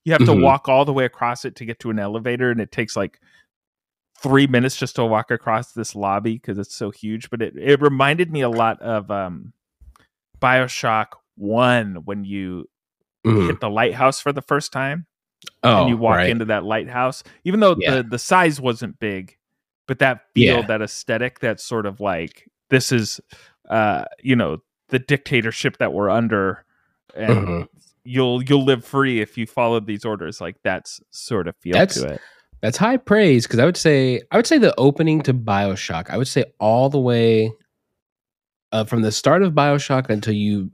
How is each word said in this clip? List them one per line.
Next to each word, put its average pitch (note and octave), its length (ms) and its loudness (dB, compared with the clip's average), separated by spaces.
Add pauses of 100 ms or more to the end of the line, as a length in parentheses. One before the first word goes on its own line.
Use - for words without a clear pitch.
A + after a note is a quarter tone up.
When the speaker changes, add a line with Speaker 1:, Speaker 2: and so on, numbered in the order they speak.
Speaker 1:
you D#3+ 80 0
have D3+ 120 4
to A2+ 60 6
Speaker 2:
Mm-hmm. F#2+ 120 6
Speaker 1:
walk C#3 260 4
all C3+ 160 4
the C#3+ 80 -2
way C3+ 120 0
across A#2+ 400 -4
it C3 120 -10
to B2 80 -16
get A2+ 160 -12
to A#2 100 -6
an G#2+ 80 -2
elevator, A#2+ 540 -2
and A#2 80 -2
it G2+ 100 -6
takes, A#2 260 -6
like, G2 220 -4 (1000)
three C#3 300 4
minutes B2+ 300 0
just - 200 -8
to B2 80 0
walk A2 280 0
across A#2 400 -4
this G#2+ 240 -10
lobby G#2 420 -2
'cause G2 200 -10
it's - 180 -10
so G#2 160 -8
huge. A2 380 -10
But A#2 120 -6
it, F#2+ 140 -6
it C3 260 0
reminded D3 480 2
me D3+ 120 -4
a B2 80 0
lot A2+ 300 0
of, G#2+ 300 -6
um, F#2+ 420 -6 (880)
BioShock B2 680 0 (300)
One A2 680 0
when G2+ 200 -8
you F#2+ 440 -8 (580)
Speaker 2:
Mm-hmm. G#2 220 4
Speaker 1:
hit - 120 -4
the A2+ 80 -4
lighthouse B2 520 2
for C#3+ 120 -2
the C#3 100 -6
first - 300 -2
time. C#3 340 -6 (580)
Speaker 2:
Oh, A2+ 160 6
Speaker 1:
And - 100 4
you A#2 60 0
walk A2 200 2
Speaker 2:
right. F2+ 140 2
Speaker 1:
into A#2 140 -2
that G#2+ 200 -2
lighthouse, B2 600 -4 (200)
even F#3 160 0
though F#3+ 180 6
Speaker 2:
Yeah. C3+ 180 0
Speaker 1:
the, B2+ 80 0
the A#2 140 -6
size E3+ 420 2
wasn't A#2+ 400 -6
big, F#2+ 360 -8 (500)
but C3 120 -6
that C3 240 2 (120)
feel, A#2 260 6
Speaker 2:
Yeah. G#2+ 60 -4
Speaker 1:
that A2 160 -2
aesthetic, A#2 580 -6
that A2+ 200 -4
sort A2 240 -6
of, G2 160 -8
like, F2 480 -6 (200)
this C3 240 2
is, A2+ 280 -2 (480)
uh, G#2 360 0 (180)
you B2+ 140 2
know, E2 260 -2 (260)
the C3 120 0
dictatorship B2 800 -2
that G2+ 140 -2
we're G2 180 -2
under, G#2 540 0 (500)
and A2 160 -4
Speaker 2:
Mm-hmm. F#2 320 -2 (420)
Speaker 1:
you'll, B2 380 0
you'll C#3 220 2
live C3 200 2
free C3+ 360 -2
if - 160 -8
you A2+ 100 -6
follow A#2 340 0
these G#2 240 -8
orders. G2+ 360 -8
Like, F2 220 -12
that's - 380 -6 (100)
sort F#2 380 -6
of - 80 -10
feel F2 180 -8
Speaker 2:
That's F2+ 260 2
Speaker 1:
to C#2 140 -6
it. - 60 -14 (420)
Speaker 2:
that's A2 160 -2
high B3 200 2
praise, F#3 480 4
'cause A2+ 120 -4
I B2 60 4
would F3 120 -2
say, C3 440 2 (100)
I F3+ 60 2
would A#3 100 4
say D#4+ 120 4
the G#3 200 4
opening D#3 440 2
to C3 120 0
BioShock, G2 760 -4
I D2+ 100 -6
would C3+ 100 -2
say - 160 0 (160)
all A#2 280 4
the C#3+ 120 -2
way, A2+ 520 2 (1200)
uh, A2 120 0
from A2+ 180 0
the A2 100 2
start E3 300 4
of F3+ 120 2
BioShock C#3+ 540 2
until G#2+ 260 -2
you G#2 400 -2